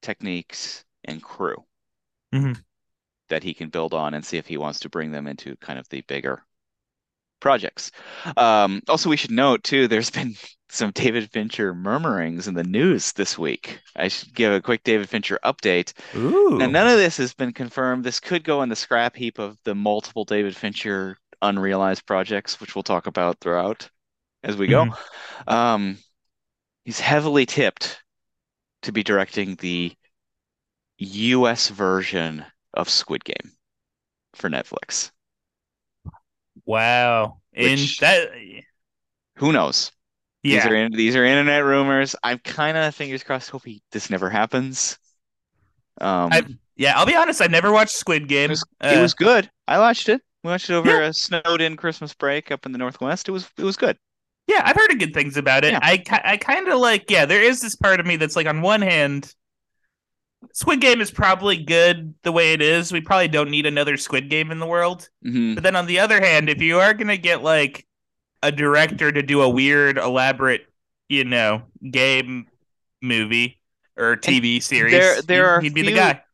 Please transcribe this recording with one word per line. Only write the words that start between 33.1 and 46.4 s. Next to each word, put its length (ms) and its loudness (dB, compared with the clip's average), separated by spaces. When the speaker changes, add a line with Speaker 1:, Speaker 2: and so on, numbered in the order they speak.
Speaker 1:
Game 260 -12
for 120 -6
Netflix. 600 -8
Speaker 2:
Wow. 760 0
In 200 2
Speaker 1:
Which, 280 -2
Speaker 2:
that 280 4
Speaker 1:
who 160 0
knows? 380 0
These 120 0
Speaker 2:
Yeah. 40 2
Speaker 1:
are 80 4
in-, 160 0
these 240 2
are 80 4
internet 400 2
rumors. 580 2
I'm 160 -2
kinda, 540 -4
fingers 320 -10
crossed, 260 -8
hope 140 -14
he, 260 -18
this 200 -8
never 200 -2
happens. 680 -2
Um, 320 0
Speaker 2:
I, 120 4